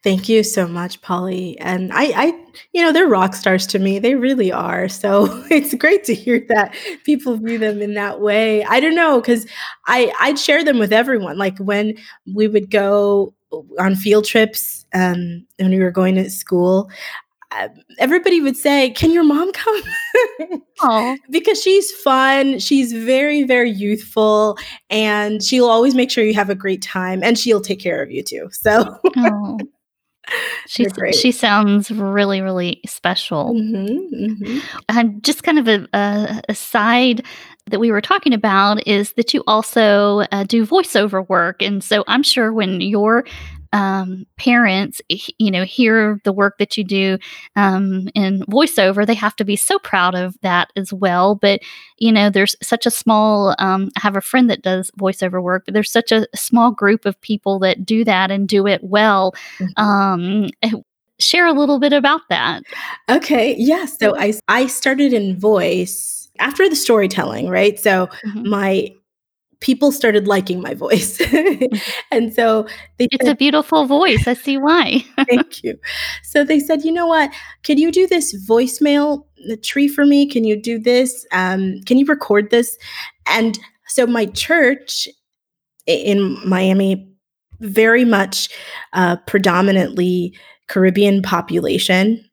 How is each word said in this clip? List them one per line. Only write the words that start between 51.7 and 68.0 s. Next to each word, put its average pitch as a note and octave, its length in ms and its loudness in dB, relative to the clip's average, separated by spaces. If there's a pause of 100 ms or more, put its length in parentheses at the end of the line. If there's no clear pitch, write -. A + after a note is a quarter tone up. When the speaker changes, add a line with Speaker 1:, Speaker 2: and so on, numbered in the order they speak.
Speaker 2:
you A3+ 140 4
know, G#3 180 4
there's G3 320 2
such - 240 -2
a A#3 40 2
small, G#3+ 680 2
um, F#3+ 380 0
I F#3 40 -6
have G3 160 -2
a G3 40 0
friend B3+ 280 2
that - 140 -2
does F#3 360 -2
voiceover F#3 440 -2
work, F3+ 220 -2
but F#3+ 100 -10
there's G#3+ 160 0
such A#3 220 0
a A3 220 2
small A#3+ 360 2
group G3+ 340 0
of G3 160 -4
people G3 380 -4
that F#3 260 0
do A3 200 0
that F#3+ 260 2
and G3 180 -2
do G3+ 200 2
it G3 160 0
well. G3 500 2 (240)
Speaker 1:
Mm-hmm. F#3+ 260 -4
Speaker 2:
Um, G3 640 0 (140)
eh, A3 80 0 (480)
share F4 280 2
a E4 60 4
little C#4+ 280 2
bit C#4+ 120 2
about D4 280 2 (100)
that. E3 320 -2 (480)
Speaker 1:
Okay, C4 480 0
yeah. D#4 280 2
So G#3 280 0
Speaker 2:
Yeah. - 80 -4
Speaker 1:
I G#3 60 0
s-, G#3+ 180 -4
I B3 220 2
started C4+ 440 0
in G3 260 0
voice F3+ 1000 -2
after C#4 300 2
the D#4 80 0
storytelling, F#3 720 0
right? G3 320 2
So F#3 260 2 (200)